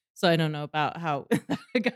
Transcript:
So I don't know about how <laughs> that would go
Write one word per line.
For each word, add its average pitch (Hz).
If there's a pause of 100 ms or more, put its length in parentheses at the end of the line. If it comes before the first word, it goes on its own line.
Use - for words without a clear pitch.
(140)
So -
I 165
don't 160
know 147
about 151
how 156
<laughs> -
that - (140)
would 247
go 247